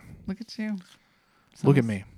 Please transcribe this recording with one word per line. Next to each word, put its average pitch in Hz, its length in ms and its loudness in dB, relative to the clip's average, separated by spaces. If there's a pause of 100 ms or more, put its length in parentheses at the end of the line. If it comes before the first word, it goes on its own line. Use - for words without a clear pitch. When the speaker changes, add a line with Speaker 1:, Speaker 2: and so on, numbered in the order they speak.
(260)
Speaker 1:
Look 190 140 -8
at - 180 -18
you. 214 120 -6
Speaker 2:
Look - 1080 -2
at 120 60 4
Speaker 1:
Someone's - 20 -4
Speaker 2:
me. 101 180 -4 (140)